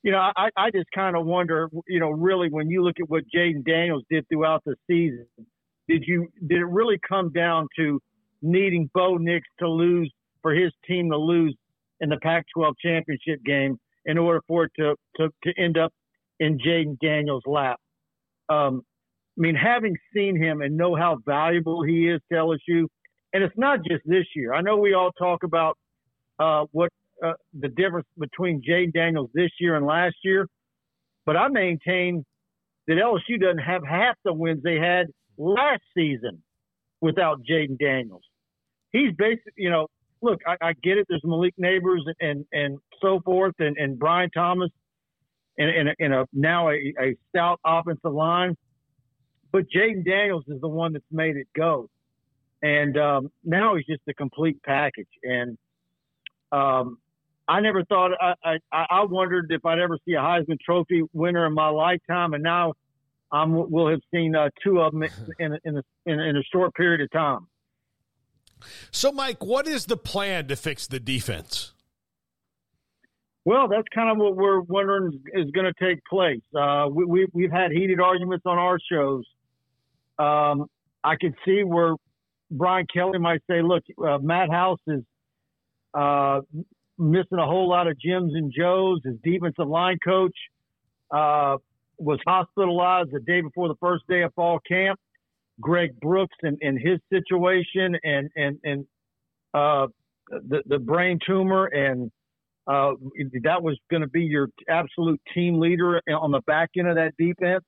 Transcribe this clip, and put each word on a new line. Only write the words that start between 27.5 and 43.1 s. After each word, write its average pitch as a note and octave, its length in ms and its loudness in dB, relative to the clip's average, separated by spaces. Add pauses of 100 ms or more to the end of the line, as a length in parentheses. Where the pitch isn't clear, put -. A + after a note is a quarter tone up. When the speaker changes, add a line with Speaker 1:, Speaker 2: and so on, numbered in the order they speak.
Speaker 1:
the C#3+ 140 -8
difference E3+ 400 -2 (100)
between D#3+ 500 -4
Jayden F3 240 2
Daniels E3 440 0
this F3 240 2
year E3+ 160 2
and C#3+ 100 0
last E3 380 2
year, F#3+ 240 2 (800)
but D#3 100 2
I A3+ 120 4
maintain F3+ 760 0 (640)
that D#3+ 100 2
L G#3+ 200 2
S E3 100 -4
U A#3 100 -4
doesn't F3+ 220 2
have E3 260 -4
half F#3+ 300 0 (100)
the F3+ 80 0
wins D#3+ 300 -2
they D#3+ 160 0
had F3 320 0 (260)
last G#3+ 460 0 (120)
season A#2+ 460 -2 (600)
without D#3 420 0
Jayden D3 340 -2
Daniels. B2+ 460 -2 (680)
He's A#3 260 2
basic-, A3 380 -2
you F#3 140 -4
know, D#3 180 0 (340)
look, A3+ 240 0
I, F3 140 -2
I E3 140 -2 (100)
get F#3+ 140 2
it. G3+ 100 2
There's E3 160 -4
Malik E3+ 340 0
Nabers F#3 440 0 (180)
and, D3 320 -4
and C#3+ 260 -4 (240)
so F#3+ 220 2